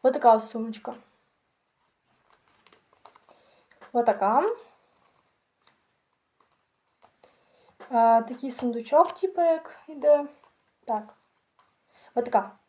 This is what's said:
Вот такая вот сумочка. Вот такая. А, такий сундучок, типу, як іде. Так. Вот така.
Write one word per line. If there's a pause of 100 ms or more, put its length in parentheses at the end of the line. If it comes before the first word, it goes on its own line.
Вот
такая
вот
сумочка. (3000)
Вот
такая. (3500)
А,
такий
сундучок,
типу,
як
іде. (600)
Так. (1000)
Вот
така. (160)